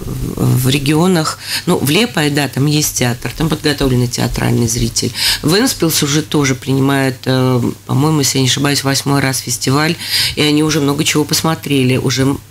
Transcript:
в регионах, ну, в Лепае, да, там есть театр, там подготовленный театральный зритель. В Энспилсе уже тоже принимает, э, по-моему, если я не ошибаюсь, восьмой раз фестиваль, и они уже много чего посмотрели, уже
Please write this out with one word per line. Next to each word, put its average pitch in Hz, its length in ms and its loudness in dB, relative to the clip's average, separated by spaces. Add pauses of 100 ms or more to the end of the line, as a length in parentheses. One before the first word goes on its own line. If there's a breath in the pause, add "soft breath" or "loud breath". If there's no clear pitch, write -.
(360)
в 127 320 2
регионах, 156 720 2 (260 loud breath)
ну, 175 100 2
в 127 140 0
Лепае, 170 400 0
да, 143 160 0
там 131 200 0
есть 151 320 0
театр, 123 380 -2
там 160 120 0
подготовленный 139 580 0
театральный 120 640 0
зритель. 117 440 -2 (300 loud breath)
В 156 140 2
Энспилсе 175 480 0
уже 147 180 0
тоже 143 320 0
принимает, 135 680 0
э, 127 360 2 (260)
по-моему, 147 340 2
если 135 180 0
я 135 40 2
не 127 60 2
ошибаюсь, 139 360 0
восьмой 139 340 0
раз 135 200 0
фестиваль, 147 580 0 (400 loud breath)
и - 40 -2
они 151 220 2
уже 156 180 0
много 143 220 0
чего 151 220 2
посмотрели, 139 720 0
уже 131 400 0 (140)